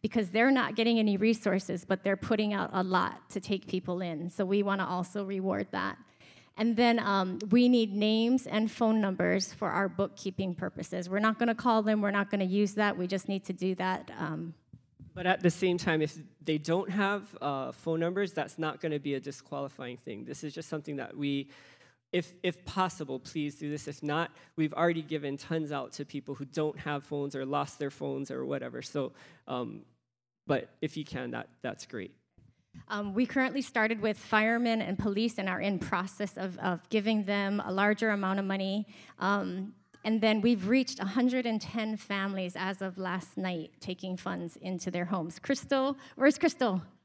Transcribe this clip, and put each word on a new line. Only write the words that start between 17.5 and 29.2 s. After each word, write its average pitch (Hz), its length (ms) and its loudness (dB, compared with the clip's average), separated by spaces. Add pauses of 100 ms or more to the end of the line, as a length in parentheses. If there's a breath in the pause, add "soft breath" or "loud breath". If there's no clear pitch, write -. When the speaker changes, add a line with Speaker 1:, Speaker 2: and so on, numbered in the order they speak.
Speaker 2:
phone 165 280 -2
numbers, 180 340 0
that's - 260 -4
not 160 220 -4
gonna 156 180 -2
be 143 140 -2
a 135 60 -2
disqualifying 135 760 -8
thing. 117 280 -10
This 131 180 -10
is 147 100 -8
just 160 140 -10
something 151 300 -6
that - 180 -8
we, 139 320 -2 (640 loud breath)
if, 175 220 -2 (100)
if 180 220 -2
possible, 156 540 -2
please 147 360 -6
do 147 140 -8
this. 147 180 -6
If 147 160 -12
not, 147 280 0 (260 loud breath)
we've 156 160 2
already 170 280 2
given 143 360 -4
tons 156 340 -4
out 139 220 -6
to 143 120 -8
people 143 300 -8
who 123 80 -10
don't 147 360 -2
have 143 240 -4
phones 143 300 -6
or 135 120 -4
lost 143 340 -2
their 139 100 -2
phones 139 400 -6
or 131 160 -6
whatever. 127 360 -6
So, 131 320 -6 (340 loud breath)